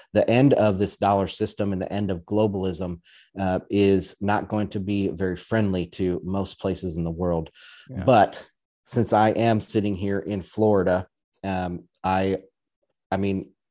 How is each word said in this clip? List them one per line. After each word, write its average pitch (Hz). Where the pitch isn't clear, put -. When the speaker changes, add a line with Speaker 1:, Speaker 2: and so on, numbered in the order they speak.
Speaker 1:
the -
end 123
of 101
this 98
dollar 98
system 104
and 92
the -
end 101
of 87
globalism, 95
uh, 92
is 98
not 101
going 104
to 104
be 98
very 90
friendly 95
to 90
most 95
places 90
in 85
the 85
world. 85
Speaker 2:
Yeah. 127
Speaker 1:
But 113
since -
I 110
am 113
sitting 104
here 98
in 98
Florida, 92
um, 92
I, 95
I 95
mean, 98